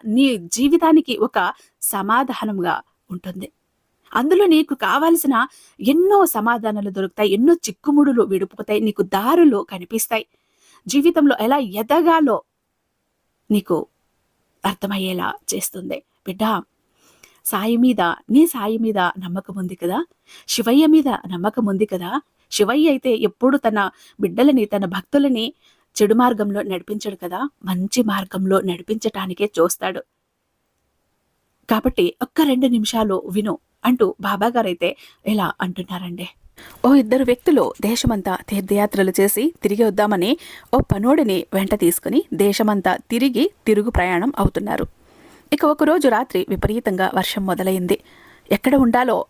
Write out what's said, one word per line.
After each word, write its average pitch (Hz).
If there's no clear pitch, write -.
నీ 240
జీవితానికి 285
ఒక 208
సమాధానంగా 208
ఉంటుంది. 185
అందులో 349
నీకు 311
కావాల్సిన 277
ఎన్నో 359
సమాధానాలు 214
దొరుకుతాయి, 196
ఎన్నో 254
చిక్కుముడులు 285
విడుపుకుతాయి, 196
నీకు 214
దారులు 233
కనిపిస్తాయి. 220
జీవితంలో 285
ఎలా 247
ఎదగాలో 277
నీకు 196
అర్థమయ్యేలా 190
చేస్తుంది. 190
బిడ్డ, 202
సాయి 220
మీద, 240
నీ 240
సాయి 226
మీద 220
నమ్మకం 185
ఉంది 185
కదా, 196
శివయ్య 247
మీద 311
నమ్మకం 202
ఉంది 196
కదా. 190
శివయ్య 262
అయితే 262
ఎప్పుడు 247
తన 214
బిడ్డలని, 220
తన 202
భక్తులని 233
చెడు 208
మార్గంలో 214
నడిపించడు 196
కదా, 185
మంచి 185
మార్గంలో 190
నడిపించటానికే 190
చూస్తాడు. 185
కాబట్టి 214
ఒక్క -
రెండు 269
నిమిషాలు 214
విను 208
అంటూ 240
బాబాగారైతే 202
ఇలా 202
అంటున్నారండి. 180
ఓ 262
ఇద్దరు 262
వ్యక్తులు 247
దేశమంతా 208
తీర్థయాత్రలు 202
చేసి 208
తిరిగి 208
వద్దామని 208
ఓ -
పనోడిని 233
వెంట 196
తీసుకుని 202
దేశమంతా 202
తిరిగి 254
తిరుగు 214
ప్రయాణం 185
అవుతున్నారు. -
ఇక 294
ఒకరోజు 294
రాత్రి 220
విపరీతంగా 190
వర్షం 190
మొదలైంది. 185
ఎక్కడ 254
ఉండాలో 247